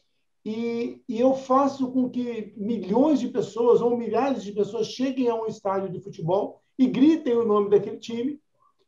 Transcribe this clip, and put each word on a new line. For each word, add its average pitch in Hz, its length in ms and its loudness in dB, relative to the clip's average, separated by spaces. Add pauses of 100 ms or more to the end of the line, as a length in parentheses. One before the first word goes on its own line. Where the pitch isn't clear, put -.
(460)
e, 233 600 -6
e 220 120 -6
eu 262 160 4
faço 269 560 0
com 254 180 0
que 240 480 -6
milhões 226 640 2
de 247 80 -4
pessoas 233 540 2
ou 240 160 2
milhares 233 460 -2
de 202 100 -10
pessoas 208 340 -2
cheguem 262 420 -2
a 226 60 0
um 226 120 -6
estádio 196 420 -4
de - 120 -10
futebol 185 600 -4 (180)
e 254 80 4
gritem 277 480 4
o 233 100 2
nome 208 240 2
daquele 208 280 2
time. 240 420 -6 (480)